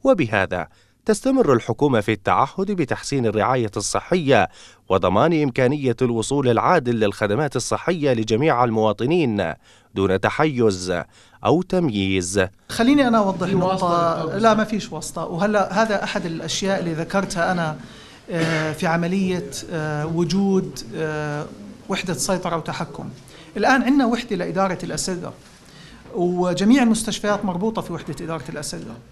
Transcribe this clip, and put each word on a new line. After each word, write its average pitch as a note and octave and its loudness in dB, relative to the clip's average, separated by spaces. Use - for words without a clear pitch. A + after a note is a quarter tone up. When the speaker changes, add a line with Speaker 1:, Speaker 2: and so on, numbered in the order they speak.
Speaker 1:
وبهذا G#2+ 2
تستمر A3+ 2
الحكومة A#2+ 2
في A2 0
التعهد A#2+ 0
بتحسين C3+ -2
الرعاية G#2+ 0
الصحية A#2+ 2
وضمان G#2 4
إمكانية C3 0
الوصول B2+ 0
العادل A#2+ 2
للخدمات G#2+ 0
الصحية C#3+ -2
لجميع A#2+ 2
المواطنين A2 0
دون F#2+ 2
تحيز G#2+ 2
أو D3 4
تمييز. G2 0
Speaker 2:
خليني C4+ 2
أنا A3+ 4
أوضح F#3 0
Speaker 3:
في G3 0
Speaker 2:
نقطة. F#3 2
Speaker 3:
واسطة E3+ 0
للدولة. D#3+ -6
Speaker 2:
لا، A3 6
ما G#3+ 0
فيش G#3+ -6
واسطة. D#3+ -8
وهلا G3 0
هذا G#3+ 0
أحد F#3+ -4
الأشياء E3 -4
اللي E3+ -4
ذكرتها F#3 -2
أنا، D#3+ -2
آه، D#3+ 0
في E3 -4
عملية، F3 0
آه، D3+ -4
وجود، F3 0
آه، D3+ -6
وحدة G3 -4
سيطرة F3 -2
وتحكم. - -8
الآن A#3+ 4
عندنا C4+ 4
وحدة A3+ -2
لإدارة F3 -2
الأسرة، E3+ -6
وجميع F3+ 2
المستشفيات G#3+ 0
مربوطة G3 -2
في - -10
وحدة D#3+ -10
إدارة D#3+ -8
الأسرة D3 -10